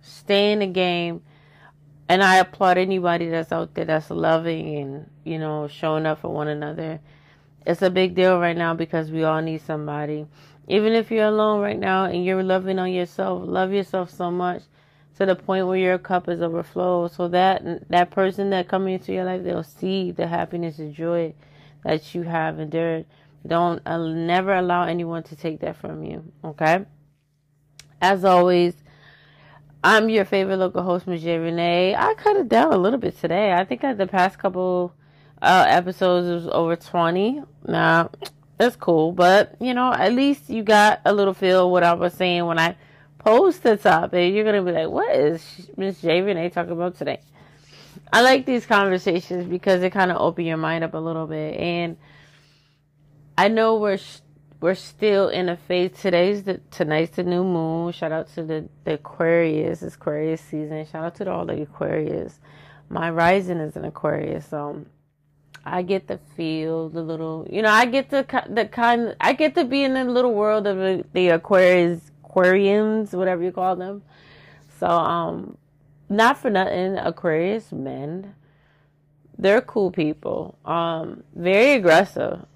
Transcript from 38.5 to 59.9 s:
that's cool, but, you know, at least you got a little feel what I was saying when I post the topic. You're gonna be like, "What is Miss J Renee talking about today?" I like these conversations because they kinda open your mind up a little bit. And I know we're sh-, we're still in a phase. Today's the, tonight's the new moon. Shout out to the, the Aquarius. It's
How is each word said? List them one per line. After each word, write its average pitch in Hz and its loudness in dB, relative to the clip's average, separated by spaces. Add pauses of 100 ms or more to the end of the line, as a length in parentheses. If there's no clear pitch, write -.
that's 240 0
cool, 165 2
but, 185 4
you 247 -2
know, 247 0
at 196 0
least 277 0
you 220 -6
got 208 4
a 208 4
little 196 2
feel 185 4
what 180 4
I 170 4
was 175 -2
saying 175 -2
when 165 -2
I 165 0 (420)
post 269 4
the 220 4
topic. 175 2
You're 214 0
gonna 208 2
be 180 -2
like, 160 -2
"What - -2
is 160 -2
Miss 190 -6
J 170 2
Renee 175 -2
talking 175 -6
about 175 -6
today?" 143 -6 (880)
I 220 4
like 262 4
these 240 -2
conversations 185 0
because 180 0
they 180 0
kinda 185 0
open 170 0
your 160 -2
mind 160 -2
up 160 -6
a 160 -8
little 160 -6
bit. 156 -8
And 170 -4 (1400)
I 190 4
know 226 2
we're 208 0
sh-, - -16 (400)
we're 180 0
still 196 0
in 185 -2
a 175 -4
phase. 180 -2
Today's 190 0
the, 190 -4 (100)
tonight's 156 -2
the 180 -4
new 180 0
moon. 170 -2
Shout 160 -6
out 156 -4
to 165 -8
the, 156 -6 (160)
the 156 -2
Aquarius. 165 0
It's - -12